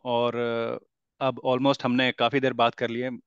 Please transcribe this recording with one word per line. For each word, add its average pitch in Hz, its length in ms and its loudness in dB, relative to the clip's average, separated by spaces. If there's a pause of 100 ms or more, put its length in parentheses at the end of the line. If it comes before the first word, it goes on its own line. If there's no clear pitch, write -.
और, 120 320 0
अ, 117 500 -4 (400)
अब 127 200 -2
almost 131 380 2
हमने 123 280 2
काफी 123 280 2
देर 131 120 2
बात 117 220 2
कर 117 160 -4
ली 117 100 -4
है। 127 260 -6